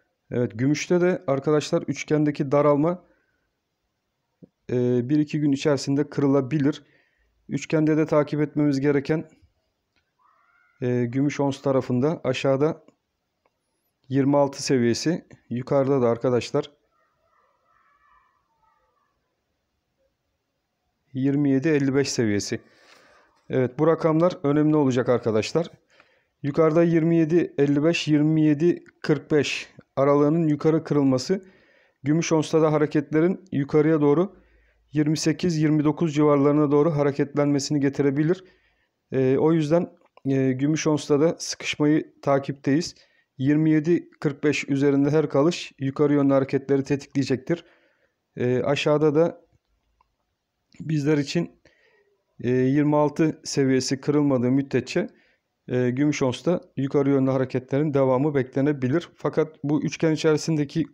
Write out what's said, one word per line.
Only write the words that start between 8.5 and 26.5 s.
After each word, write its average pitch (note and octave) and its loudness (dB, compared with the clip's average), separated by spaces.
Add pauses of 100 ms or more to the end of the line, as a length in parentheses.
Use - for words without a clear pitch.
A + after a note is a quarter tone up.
gereken, D3 -2 (1600)
e, B2 0
gümüş C3+ -2
ons C#3 -2
tarafında C3 -2
aşağıda C3+ -2 (1200)
yirmi C3+ 0
altı C#3 0
seviyesi, A#2+ 0 (260)
yukarıda C3+ -2
da A#2 2
arkadaşlar B2 -2 (4000)
yirmi C#3 0
yedi C3+ 0
elli C#3 2
beş C#3 0
seviyesi. G#2+ -2 (880)
Evet, B2+ -2
bu D#3 2
rakamlar D#3+ 0
önemli D3+ 2
olacak C3 0
arkadaşlar. A#2 -2 (720)
Yukarıda D#3+ 2